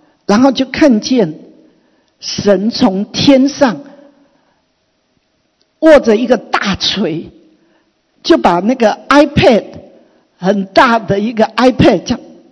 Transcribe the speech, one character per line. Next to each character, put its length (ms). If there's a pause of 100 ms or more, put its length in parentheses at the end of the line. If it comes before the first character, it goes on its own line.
(260)
然 160
后 100
就 140
看 340
见 400 (800)
神 500
从 360
天 420
上 320 (2000)
握 200
着 160
一 120
个 100
大 380
锤， 540 (960)
就 140
把 220
那 160
个 220 (100)
iPad， 560 (760)
很 280
大 340
的 200
一 120
个 140
iPad 580
这 60
样 100 (320)